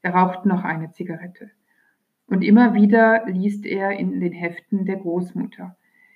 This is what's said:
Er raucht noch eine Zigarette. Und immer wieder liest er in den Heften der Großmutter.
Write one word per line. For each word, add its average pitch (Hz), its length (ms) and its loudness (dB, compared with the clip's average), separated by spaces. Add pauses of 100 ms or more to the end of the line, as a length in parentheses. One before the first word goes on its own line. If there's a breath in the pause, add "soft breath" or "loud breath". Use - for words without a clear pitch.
Er 175 140 -4
raucht 185 320 2
noch 180 180 0
eine 160 280 -8
Zigarette. 180 580 -14 (760)
Und 185 160 -2
immer 220 300 6
wieder 226 540 4
liest 202 400 -4
er 196 320 -4
in 185 200 -4
den 175 140 -2
Heften 175 540 -6
der 190 100 -4
Großmutter. 180 800 -8 (400)